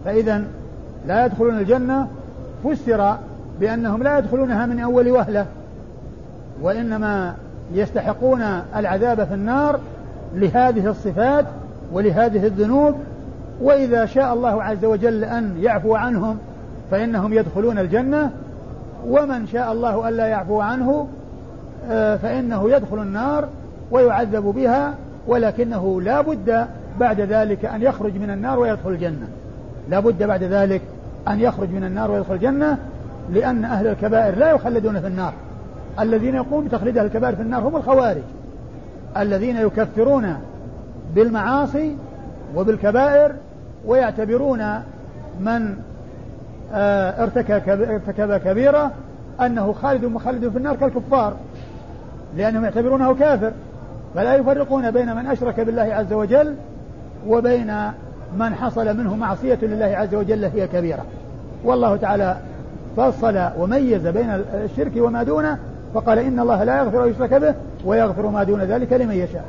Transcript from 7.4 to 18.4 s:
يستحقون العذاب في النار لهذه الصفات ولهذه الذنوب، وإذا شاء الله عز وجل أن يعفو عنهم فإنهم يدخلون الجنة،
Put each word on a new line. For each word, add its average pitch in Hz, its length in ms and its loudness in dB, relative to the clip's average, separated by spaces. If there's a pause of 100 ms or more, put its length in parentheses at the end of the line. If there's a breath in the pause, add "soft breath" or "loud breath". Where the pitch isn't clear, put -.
يستحقون 214 680 2 (340)
العذاب 208 480 2
في 170 100 -2
النار 269 460 2 (540)
لهذه 214 560 4
الصفات 233 540 2 (480)
ولهذه 208 540 4
الذنوب، 240 480 4 (680)
وإذا 247 440 6
شاء 254 280 2
الله 226 280 2
عز 202 220 -2
وجل 220 400 2
أن 220 360 -2
يعفو 214 340 2
عنهم 220 440 0 (520)
فإنهم 214 420 0
يدخلون 214 460 2
الجنة، 254 520 2 (800)